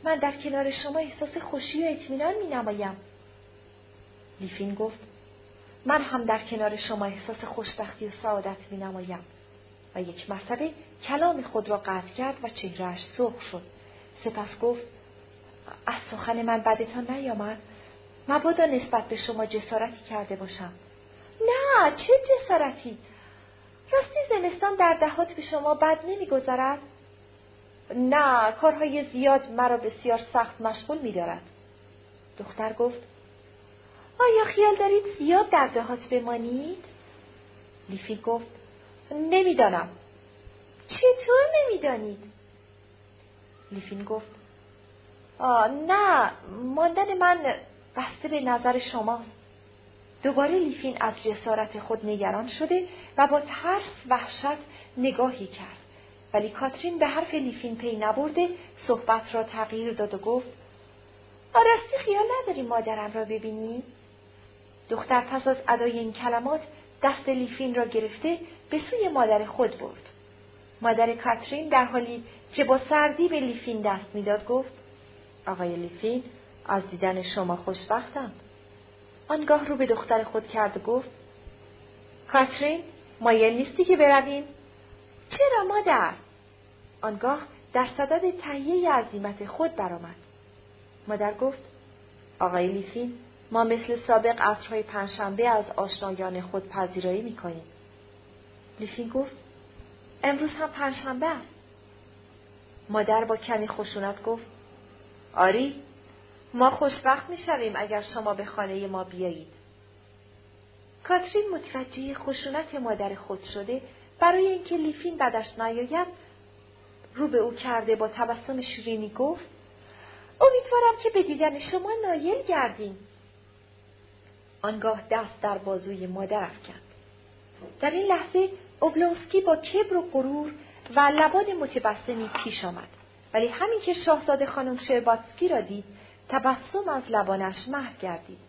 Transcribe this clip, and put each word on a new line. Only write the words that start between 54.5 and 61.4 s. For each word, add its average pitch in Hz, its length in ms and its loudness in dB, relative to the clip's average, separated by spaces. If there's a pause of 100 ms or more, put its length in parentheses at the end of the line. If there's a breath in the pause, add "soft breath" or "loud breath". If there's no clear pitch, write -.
نگاهی 254 500 0
کرد، - 300 -16 (560 loud breath)
ولی 214 160 2
کاترین 302 500 -6
به 302 80 4
حرف 311 260 -2
لیفین 247 420 -4
پی 233 200 -4
نبرده 294 540 0 (380 loud breath)
صحبت 226 480 2
را 226 80 0
تغییر 220 500 -6
داد 208 200 -4
و 190 40 -8
گفت: 240 300 -2 (1080)